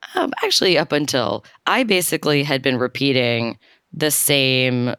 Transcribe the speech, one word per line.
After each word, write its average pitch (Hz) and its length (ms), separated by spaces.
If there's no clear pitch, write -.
um, 285 180
actually 190 340
up 151 140
until, 127 520
I 214 160
basically 165 640
had 139 180
been 127 160
repeating 120 800
the 151 200
same 127 880